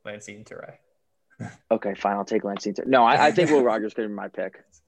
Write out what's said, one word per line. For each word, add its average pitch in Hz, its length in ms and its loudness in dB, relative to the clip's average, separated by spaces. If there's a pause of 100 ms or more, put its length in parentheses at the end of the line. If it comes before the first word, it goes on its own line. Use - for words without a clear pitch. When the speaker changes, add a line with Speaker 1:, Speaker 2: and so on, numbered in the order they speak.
Speaker 1:
Lancine 104 400 -16
Ture. - 360 -18 (600)
<laughs> - 100 -10 (200)
Speaker 2:
Okay, 107 240 -2
fine, 101 240 -2
I'll 98 80 -6
take 110 180 -2
Lancine 101 300 -6
Ture. - 140 -10
No, 131 160 4
I, 131 240 6
I 151 40 4
think 160 200 2
Will 143 120 6
Speaker 1:
<laughs> - 0 -
Speaker 2:
Rogers 110 300 0
could 113 140 -4
be 104 60 -8
my 98 140 -8
pick. - 360 -10 (240)